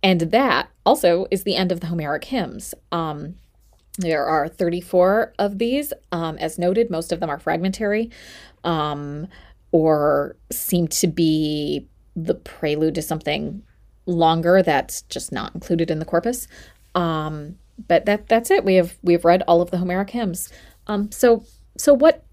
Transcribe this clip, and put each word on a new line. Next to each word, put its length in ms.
And 180
that 500
also 460
is 140
the 120
end 160
of 80
the 60
Homeric 380
hymns. 500
Um, 440
there 260
are 220
thirty-four 920
of 220
these. 340
Um, 280
as 180
noted, 320
most 220
of 80
them 100
are 80
fragmentary, 720
um, 640
or 680
seem 360
to 180
be 840
the 180
prelude 640
to 80
something 580
longer 560
that's 400
just 280
not 220
included 380
in 80
the 60
corpus. 420
Um, 640
but 200
that, 200
that's 220
it. 160
We 100
have, 280
we 100
have 100
read 240
all 140
of 80
the 80
Homeric 320
hymns. 400
Um, 240
so, 340
so 160
what 400